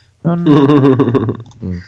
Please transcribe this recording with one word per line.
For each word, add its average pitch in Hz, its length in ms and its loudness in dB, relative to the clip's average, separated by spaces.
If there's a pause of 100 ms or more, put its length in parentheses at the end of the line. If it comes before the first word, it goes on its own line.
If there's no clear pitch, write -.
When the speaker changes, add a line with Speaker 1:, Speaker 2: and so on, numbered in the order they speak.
(220)
Speaker 1:
Non 170 240 -4
Speaker 2:
<laughs> 131 1400 0